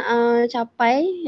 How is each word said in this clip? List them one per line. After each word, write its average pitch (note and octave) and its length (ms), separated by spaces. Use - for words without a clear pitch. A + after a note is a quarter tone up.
ah, A#3 400
capai. B3+ 840